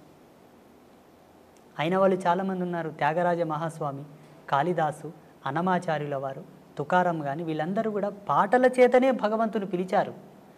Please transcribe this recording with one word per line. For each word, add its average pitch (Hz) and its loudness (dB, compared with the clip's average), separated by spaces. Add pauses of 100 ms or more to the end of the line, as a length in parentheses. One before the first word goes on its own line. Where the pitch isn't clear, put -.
(1800)
అయిన 165 0
వాళ్ళు 190 4
చాలామంది 185 0
ఉన్నారు. 170 -4
త్యాగరాజ 170 0
మహాస్వామి, 156 -4 (460)
కాళిదాసు, 156 -2 (340)
అన్నమాచార్యుల 160 -2
వారు, 135 -8 (340)
తుకారం 170 0
కానీ 143 -6
వీళ్ళందరూ 170 -4
కూడా 202 -4
పాటల 202 2
చేతనే 254 6
భగవంతుని 220 -2
పిలిచారు, 180 -2 (420)